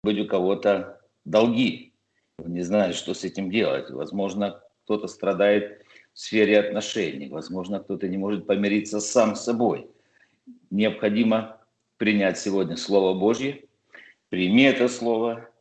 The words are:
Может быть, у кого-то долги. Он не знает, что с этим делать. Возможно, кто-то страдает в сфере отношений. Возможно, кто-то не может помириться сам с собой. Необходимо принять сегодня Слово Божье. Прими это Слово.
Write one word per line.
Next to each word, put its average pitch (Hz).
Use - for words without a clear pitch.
Может 104
быть, 104
у -
кого-то 98
долги. 110
Он 85
не 90
знает, 90
что -
с -
этим 92
делать. 73
Возможно, 98
кто-то 101
страдает 101
в -
сфере 107
отношений. 90
Возможно, 90
кто-то 95
не 95
может 101
помириться 104
сам 107
с -
собой. 117
Необходимо 110
принять 101
сегодня 92
Слово 95
Божье. 117
Прими 92
это 123
Слово. 117